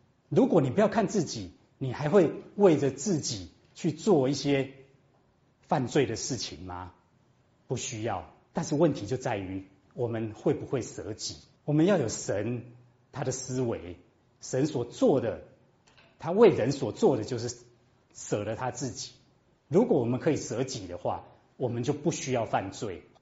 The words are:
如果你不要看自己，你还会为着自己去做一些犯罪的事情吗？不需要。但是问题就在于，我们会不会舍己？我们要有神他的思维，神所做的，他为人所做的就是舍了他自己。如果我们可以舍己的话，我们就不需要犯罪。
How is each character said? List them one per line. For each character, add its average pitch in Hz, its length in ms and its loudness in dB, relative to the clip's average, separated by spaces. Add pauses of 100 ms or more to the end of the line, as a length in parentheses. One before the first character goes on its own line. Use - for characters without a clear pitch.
(280)
如 208 200 4
果 196 140 6
你 135 80 2
不 123 120 2
要 208 80 6
看 214 180 0
自 196 160 0
己， 101 300 -8 (240)
你 131 160 -4
还 147 160 -4
会 165 220 6 (240)
为 185 220 6
着 131 140 2
自 180 280 -2
己 95 300 -8 (240)
去 - 180 -2
做 147 380 4
一 147 40 0
些 139 400 0 (880)
犯 139 260 0
罪 143 180 2
的 110 100 -2
事 - 220 -6
情 78 260 -10
吗？ 90 300 -12 (760)
不 131 100 -4
需 110 260 -8
要。 98 260 -4 (240)
但 175 120 -2
是 151 100 -4
问 151 180 4
题 - 140 -10
就 127 100 -2
在 120 200 -4
于， 95 280 -8 (280)
我 123 140 -4
们 113 260 -6
会 151 200 0
不 - 140 -8
会 131 140 -2
舍 98 320 -10
己？ - 240 -12 (280)
我 151 80 -2
们 156 140 6
要 202 100 4
有 127 120 0
神 117 560 -4 (460)
他 135 120 -8
的 131 80 -2
思 127 300 -4
维， 90 360 -4 (420)
神 135 280 -2
所 127 180 -2
做 175 340 2
的， 101 220 -4 (800)
他 165 120 -6
为 208 180 10
人 123 220 2
所 107 200 -2
做 160 260 4
的 104 60 -2
就 117 160 -6
是 120 180 -6 (560)
舍 - 300 -4
了 107 120 -4
他 127 140 -6
自 123 220 -8
己。 - 220 -12 (540)
如 202 200 4
果 151 120 4
我 120 60 2
们 120 140 0
可 165 100 0
以 147 60 2
舍 117 280 -4
己 104 220 -10
的 87 120 -10
话， 98 280 -6 (320)
我 135 100 -2
们 117 140 -4
就 139 120 0
不 143 180 -2
需 - 200 -4
要 120 140 2
犯 104 260 -2
罪。 95 320 -10 (180)